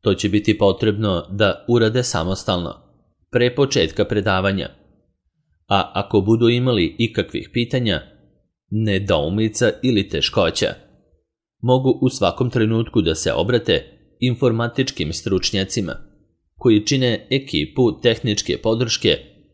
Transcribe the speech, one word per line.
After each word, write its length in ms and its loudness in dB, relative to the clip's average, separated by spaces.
To 140 2
će 140 -2
biti 300 2
potrebno 720 0
da 380 0
urade 340 2
samostalno, 720 -4
pre 240 2
početka 500 0
predavanja, 640 -2
a 260 0
ako 260 0
budu 280 2
imali 500 0
ikakvih 540 -4
pitanja, 500 -2
nedoumica 1000 0
ili 260 0
teškoća, 680 -2
mogu 400 2
u 60 4
svakom 420 0
trenutku 520 0
da 120 2
se 180 -2
obrate 520 0
informatičkim 920 -2
stručnjacima 800 -2
koji 300 4
čine 440 0
ekipu 680 0
tehničke 640 0
podrške 560 0